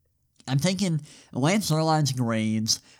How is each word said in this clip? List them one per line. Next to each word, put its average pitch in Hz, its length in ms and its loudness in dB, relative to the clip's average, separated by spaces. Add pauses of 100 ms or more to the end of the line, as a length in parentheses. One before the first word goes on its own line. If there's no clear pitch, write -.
(460)
I've 135 140 0
taken 180 400 0 (320)
Lance 170 380 0
Zierlein's 156 420 2
grades 110 680 0 (200)